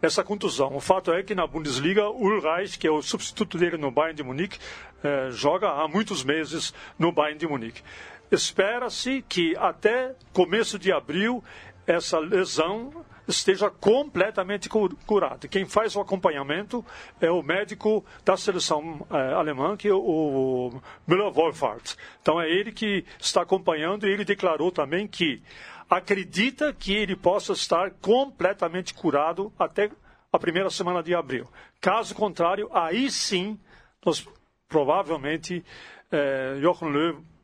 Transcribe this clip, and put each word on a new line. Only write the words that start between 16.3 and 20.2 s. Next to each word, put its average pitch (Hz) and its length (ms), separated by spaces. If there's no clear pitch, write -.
é 165 80
o 170 140
médico 202 600
da 190 120
seleção, 165 760
eh, 135 220
alemã, 151 440
que 208 100
é 202 60
o, 190 60
o 135 840